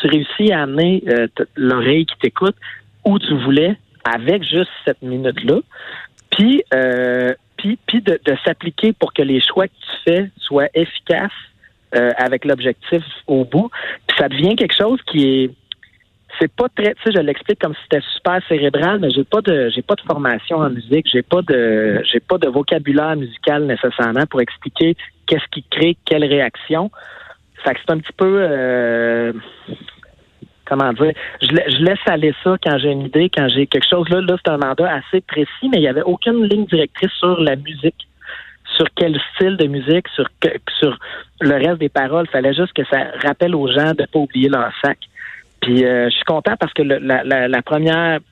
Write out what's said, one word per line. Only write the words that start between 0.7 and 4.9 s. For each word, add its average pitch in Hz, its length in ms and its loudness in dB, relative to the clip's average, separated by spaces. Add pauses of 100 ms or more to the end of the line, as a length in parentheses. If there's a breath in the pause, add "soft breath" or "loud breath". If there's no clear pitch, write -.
euh, 120 180 2 (100)
t-, - 80 -2 (120)
l'oreille 131 500 2
qui - 140 -10
t'écoute 190 360 0 (480 loud breath)
où 202 140 4
tu - 160 -2 (100)
voulais 151 320 2 (280)
avec 120 400 0
juste 160 260 -2 (160)
cette - 160 -4